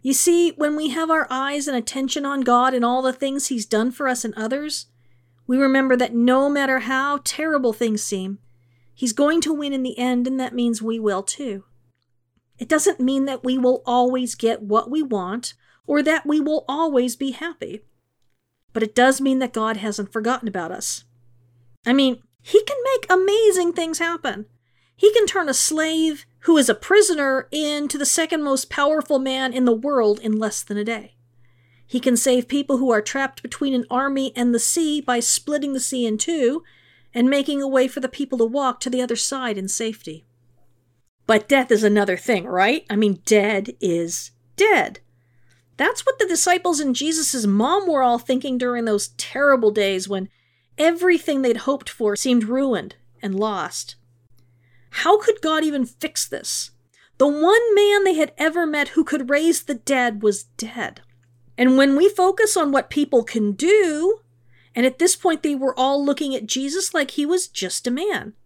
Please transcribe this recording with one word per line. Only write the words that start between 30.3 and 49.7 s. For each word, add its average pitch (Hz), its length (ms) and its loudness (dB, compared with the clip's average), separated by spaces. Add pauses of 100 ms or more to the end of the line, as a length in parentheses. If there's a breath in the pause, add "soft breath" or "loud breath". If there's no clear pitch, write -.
less 214 260 -4
than 208 140 -8
a 208 60 -4
day. 214 320 -8 (720)
He - 140 -4
can 247 160 2
save 247 320 2
people 285 300 0
who 254 140 0
are 220 100 2
trapped 269 400 -6
between 269 320 -4
an 240 160 -2
army 269 460 -2
and 240 180 2
the 233 60 0
sea 302 420 -2
by 240 180 -2
splitting 285 540 -2
the 262 60 -4
sea 247 260 -4
in 220 120 -2
two 294 460 -2 (500 soft breath)
and 247 160 2
making 277 320 0
a 277 60 -4
way 262 200 2
for 254 120 -8
the 254 100 -6
people 262 280 -6
to 233 80 4
walk 254 340 -2
to 254 100 -8
the 254 120 -2
other 240 140 -4
side 240 420 -6
in 190 100 -8
safety. 196 580 -8 (1000)
But 226 220 2
death 269 240 2
is 220 120 4
another 202 340 2
thing, 190 280 -2
right? 190 440 0
I 208 60 -4
mean, 208 300 0
dead 208 540 2
is 170 520 -4 (240)
dead. 370 440 2 (800)
That's 466 280 -2
what 523 140 0
the 415 80 2
disciples 359 520 0
and 269 160 0
Jesus' 277 500 -2
mom 262 420 2
were 294 160 2
all 240 160 2
thinking 262 380 -2
during 240 280 -2
those 208 320 -2
terrible 262 540 2